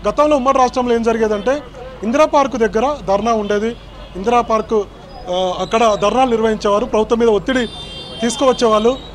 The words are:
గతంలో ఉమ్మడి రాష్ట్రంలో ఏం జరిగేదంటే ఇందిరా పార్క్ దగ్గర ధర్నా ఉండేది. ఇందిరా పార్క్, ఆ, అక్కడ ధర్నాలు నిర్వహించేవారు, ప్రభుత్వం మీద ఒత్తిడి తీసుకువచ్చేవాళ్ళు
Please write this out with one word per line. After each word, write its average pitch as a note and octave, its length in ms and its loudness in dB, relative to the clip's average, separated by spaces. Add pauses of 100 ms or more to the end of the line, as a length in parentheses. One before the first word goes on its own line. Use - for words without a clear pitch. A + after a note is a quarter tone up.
గతంలో D4 280 2
ఉమ్మడి C4+ 220 2
రాష్ట్రంలో B3 360 2
ఏం A#3 80 0
జరిగేదంటే A3+ 600 0 (400)
ఇందిరా B3+ 220 2
పార్క్ C#4+ 320 2
దగ్గర A3+ 480 0
ధర్నా G3+ 280 0
ఉండేది. G#3 440 -2 (400)
ఇందిరా A#3 240 2
పార్క్, A3+ 340 -2 (560)
ఆ, F3+ 300 -2
అక్కడ A3 340 2
ధర్నాలు A3+ 360 2
నిర్వహించేవారు, A3 540 0
ప్రభుత్వం A3+ 340 0
మీద A#3 100 4
ఒత్తిడి A#3 380 0 (540)
తీసుకువచ్చేవాళ్ళు A#3+ 800 2 (160)